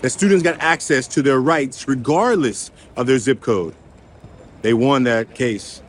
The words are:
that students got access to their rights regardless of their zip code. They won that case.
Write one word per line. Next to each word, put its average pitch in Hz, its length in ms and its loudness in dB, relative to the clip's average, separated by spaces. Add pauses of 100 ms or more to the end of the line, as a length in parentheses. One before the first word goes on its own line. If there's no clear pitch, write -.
that 127 100 -2
students 196 320 2
got 170 160 0
access 156 480 0
to 147 160 -2
their 135 160 4
rights 139 480 -2
regardless 143 800 0 (280)
of 123 100 -2
their 131 100 4
zip 123 240 -2
code. 90 320 -2 (880)
They 117 140 2
won 131 300 2
that 113 280 -2
case. 113 560 -6